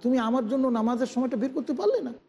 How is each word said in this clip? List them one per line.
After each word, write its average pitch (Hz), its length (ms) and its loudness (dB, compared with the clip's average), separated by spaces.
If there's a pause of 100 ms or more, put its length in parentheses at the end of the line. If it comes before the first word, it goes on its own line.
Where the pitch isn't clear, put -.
তুমি 254 160 2
আমার 233 320 0
জন্য 262 180 2
নামাজের 233 400 0
সময়টা 247 300 -2
বের 254 160 0
করতে 285 200 -4
পারলে 403 280 2
না, 240 120 -8 (160)